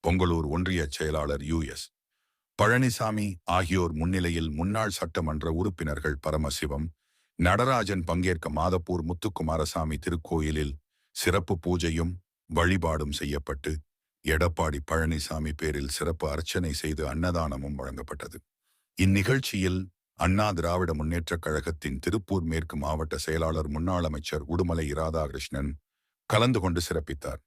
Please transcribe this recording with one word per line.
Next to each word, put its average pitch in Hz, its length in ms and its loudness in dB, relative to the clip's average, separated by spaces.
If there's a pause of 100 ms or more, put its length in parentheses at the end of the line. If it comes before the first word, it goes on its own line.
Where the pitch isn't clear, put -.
பொங்கலூர் 85 420 4
ஒன்றிய 85 440 0
செயலாளர் 76 520 -2
யு 80 240 0
எஸ் 65 200 -10 (720)
பழனிசாமி 110 680 2 (180)
ஆகியோர் 90 480 2
முன்னிலையில் 85 580 0
முன்னாள் 98 400 0
சட்டமன்ற 80 600 -2
உறுப்பினர்கள் 76 720 -2
பரமசிவம், 76 680 -2 (520)
நடராஜன் 101 680 4
பங்கேற்க 85 460 0
மாதப்பூர் 85 540 0
முத்துக்குமாரசாமி 80 920 -2
திருக்கோயிலில் 76 760 -2 (420)
சிறப்பு 92 420 2
பூஜையும் 85 520 2 (400)
வழிபாடும் 82 640 2
செய்யப்பட்டு, 71 580 -4 (540)
எடப்பாடி 78 640 2
பழனிசாமி 78 680 0
பேரில் 71 320 -2
சிறப்பு 78 420 -2
அர்ச்சனை 80 420 -2
செய்து 76 360 -2
அன்னதானமும் 73 680 -2
வழங்கப்பட்டது. 67 600 -10 (600)
இந்நிகழ்ச்சியில் 98 800 2 (380)
அண்ணா 98 340 4
திராவிட 85 420 0
முன்னேற்றக் 82 480 -2
கழகத்தின் 76 560 -2
திருப்பூர் 95 440 0
மேற்கு 80 340 -2
மாவட்ட 76 400 -2
செயலாளர் 80 520 0
முன்னாள் 82 360 0
அமைச்சர் 76 400 -4
உடுமலை 82 480 0
ராதாகிருஷ்ணன் 71 800 -2 (600)
கலந்து 113 300 4
கொண்டு 85 200 2
சிறப்பித்தார். 71 680 -4